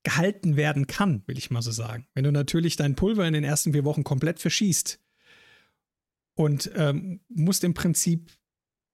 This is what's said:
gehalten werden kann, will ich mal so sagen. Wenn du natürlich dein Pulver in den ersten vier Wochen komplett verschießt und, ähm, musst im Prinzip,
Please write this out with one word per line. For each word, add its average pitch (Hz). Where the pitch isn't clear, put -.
gehalten 170
werden 147
kann, 160
will 127
ich -
mal 117
so 117
sagen. 113
Wenn 135
du 147
natürlich 156
dein 143
Pulver 202
in 160
den 147
ersten 147
vier 143
Wochen 147
komplett 156
verschießt -
und, 147
ähm, 165
musst 180
im 175
Prinzip, 165